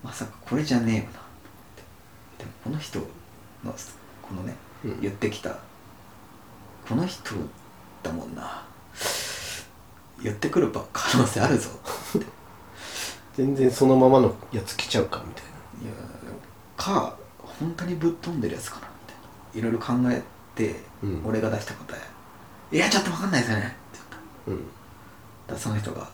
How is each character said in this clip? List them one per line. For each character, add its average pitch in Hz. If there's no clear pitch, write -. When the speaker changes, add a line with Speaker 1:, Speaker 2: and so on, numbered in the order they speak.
Speaker 1:
「ま -
さ -
か -
こ -
れ 151
じ 143
ゃ 120
ね 113
え 110
よ 107
な」 -
っ -
て。 -
で -
も 101
こ 110
の 156
人 -
の、 -
こ 98
の 92
ね、 123
Speaker 2:
う -
ん。 -
Speaker 1:
言 101
っ -
て 104
き -
た、 -
こ -
の 175
人 -
だ 87
も 82
ん 80
な。 -
言 104
っ -
て -
く 175
る -
ば-、 -
可 -
能 117
性 -
あ 110
る 127
ぞ。 -
Speaker 2:
<laughs> -
全 139
然 131
そ 131
の 131
ま 127
ま 135
の 110
や 107
つ -
来 -
ち 117
ゃ 101
う -
か、 -
み -
た -
い -
な。 110
Speaker 1:
い -
や、 -
か、 -
本 -
当 175
に 175
ぶ 165
っ 170
飛 170
ん 139
で -
る -
や -
つ -
か -
な、 -
み -
た -
い -
な。 117
い 113
ろ 117
い -
ろ -
考 123
え 127
て、 110
Speaker 2:
う 101
ん。 82
Speaker 1:
俺 110
が 110
出 107
し -
た -
答 -
え、 -
「い 156
や、 208
ち 208
ょ 202
っ -
と 185
わ 160
か 196
ん 190
な 147
い 120
で -
す 113
よ 107
ね」 101
っ -
て -
言 -
っ -
た。 -
Speaker 2:
う -
ん。 82
Speaker 1:
だ -
か -
ら -
そ -
の 107
人 104
が -